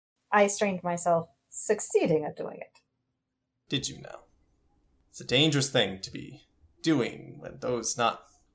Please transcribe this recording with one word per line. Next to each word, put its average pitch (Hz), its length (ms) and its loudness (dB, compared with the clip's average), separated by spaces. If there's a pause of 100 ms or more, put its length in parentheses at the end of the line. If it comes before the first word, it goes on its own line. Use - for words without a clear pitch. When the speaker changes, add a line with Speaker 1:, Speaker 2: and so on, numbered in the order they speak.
(320)
Speaker 1:
I 208 160 6
strained 202 360 -2
myself 170 460 0 (200)
succeeding 208 760 2
at 135 100 -8
doing - 240 -10
it. - 200 -18 (880)
Speaker 2:
Did 139 180 -4
you - 140 -12
now? - 200 -16 (920)
It's - 100 -16
a - 40 -16
dangerous 139 440 4
thing 95 320 0
to - 80 -10
be - 380 -16 (340)
doing - 580 0
when - 200 -14
those 117 360 -4
not 117 300 0 (300)